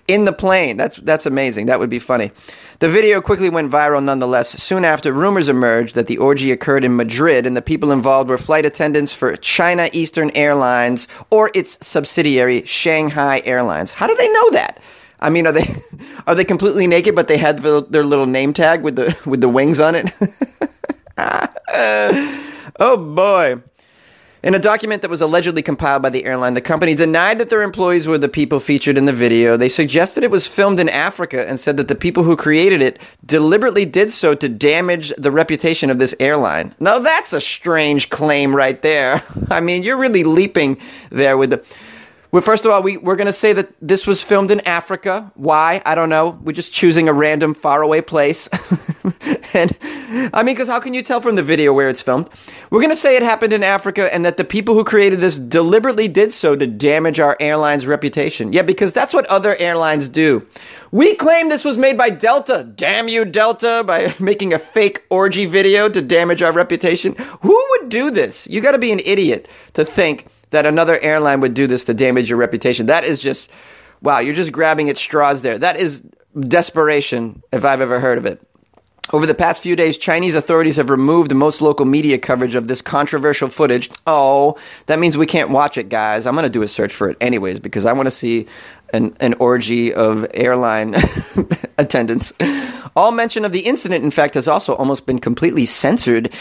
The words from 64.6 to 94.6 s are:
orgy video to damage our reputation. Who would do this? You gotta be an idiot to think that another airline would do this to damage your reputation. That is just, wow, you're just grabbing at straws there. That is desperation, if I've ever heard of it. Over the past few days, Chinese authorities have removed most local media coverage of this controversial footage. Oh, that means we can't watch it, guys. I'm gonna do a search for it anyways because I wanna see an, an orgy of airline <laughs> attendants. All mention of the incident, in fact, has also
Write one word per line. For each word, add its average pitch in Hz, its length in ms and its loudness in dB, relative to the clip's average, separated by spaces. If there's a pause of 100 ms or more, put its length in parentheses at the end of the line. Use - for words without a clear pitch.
orgy 190 380 0
video 196 420 2
to 190 140 -2
damage 170 400 0
our 165 80 2
reputation. 170 640 0 (280)
Who 453 280 4
would 440 180 0
do 254 220 -2
this? - 380 -4
You 208 120 -4
gotta 277 180 4
be 233 120 0
an 202 140 -2
idiot 175 420 0 (280)
to 156 100 2
think 156 420 -2 (280)
that 151 120 4
another 160 340 2
airline 151 400 2
would 127 120 0
do 135 140 0
this 123 180 0
to 120 100 -2
damage 123 360 0
your 120 80 0
reputation. 120 480 -2
That 156 180 2
is 147 160 -4
just, - 300 -6 (520)
wow, 139 180 0
you're 139 140 -2
just 160 180 -4
grabbing 156 360 0
at 147 80 -2
straws 143 460 0
there. 117 160 -4
That 160 180 -2
is 156 260 -6 (360)
desperation, 143 1040 -2 (100)
if 127 120 -2
I've 135 160 2
ever 123 180 -2
heard 127 200 0
of 117 60 -8
it. 95 160 -8 (720)
Over 151 140 2
the 156 80 2
past 170 280 -2
few 175 140 -2
days, 160 220 0
Chinese 170 360 -2
authorities 160 420 2
have 131 140 0
removed 139 440 2
most 139 260 2
local 147 240 2
media 143 340 2
coverage 123 360 -2
of 117 140 -4
this 127 120 -4
controversial 143 720 -2
footage. 127 400 0 (160)
Oh, 143 500 2 (300)
that 156 120 0
means 160 200 0
we 156 80 2
can't 160 240 -2
watch 139 260 0
it, 107 120 -6
guys. 107 360 -2
I'm 123 120 -2
gonna 160 120 0
do 113 140 -2
a 104 60 -4
search - 260 -6
for 98 160 -2
it - 100 -8
anyways 101 400 -2
because 98 240 -6
I 113 80 2
wanna 135 180 -2
see 117 360 -4 (480)
an, 110 260 -2
an 117 140 0
orgy 120 580 0
of 110 400 0
airline 113 640 0 (440)
<laughs> - 400 -6
attendants. 120 540 -2 (640)
All 202 140 4
mention 226 340 -4
of 208 60 -2
the 180 100 -2
incident, 185 440 -2
in 147 80 0
fact, 147 220 0
has 131 120 -2
also 151 280 0